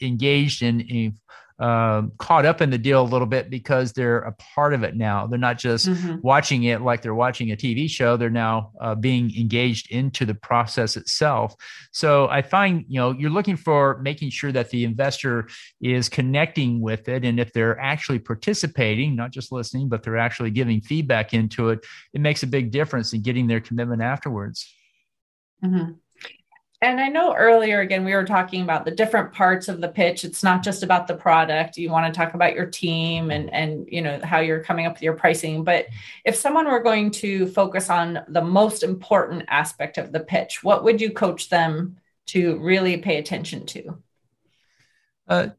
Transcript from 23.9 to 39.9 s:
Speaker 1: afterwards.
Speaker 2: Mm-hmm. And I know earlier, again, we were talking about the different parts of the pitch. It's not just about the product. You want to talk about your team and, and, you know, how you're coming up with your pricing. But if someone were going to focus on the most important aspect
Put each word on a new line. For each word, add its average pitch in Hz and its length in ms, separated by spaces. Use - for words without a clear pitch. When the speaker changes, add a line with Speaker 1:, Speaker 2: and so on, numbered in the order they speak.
Speaker 1:
afterwards. 113 640
Speaker 2:
Mm-hmm. 180 280
And 254 160
I 269 100
know 320 260
earlier, 220 460
again, 190 220
we 190 120
were 190 100
talking 185 380
about 160 220
the - 40
different 185 440
parts 185 340
of 175 140
the 175 60
pitch. 175 360
It's 180 180
not 185 220
just 196 180
about 185 240
the 175 80
product. 160 640
You 165 140
want 160 200
to 160 60
talk 165 160
about 175 220
your 175 100
team 165 640
and, 151 240
and, 156 340
you 170 140
know, 143 220
how 160 160
you're 160 240
coming 170 240
up 170 60
with - 100
your 160 100
pricing. 160 500
But 175 220
if 226 80
someone 302 320
were 262 160
going 214 300
to 196 340
focus 190 460
on 170 360
the 170 140
most 202 400
important 180 640
aspect 147 520